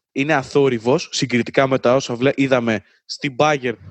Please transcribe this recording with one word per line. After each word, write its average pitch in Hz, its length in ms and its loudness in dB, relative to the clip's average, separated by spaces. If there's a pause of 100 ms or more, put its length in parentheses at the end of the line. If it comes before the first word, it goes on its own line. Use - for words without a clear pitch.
(120)
είναι 143 220 -2
αθόρυβος, 131 800 0
συγκριτικά 123 540 0
με 131 120 0
τα 120 160 2
όσα 135 200 -2
βλέ-, 123 220 0
είδαμε 120 460 0 (220)
στην - 340 -8
Bayern 131 380 0 (140)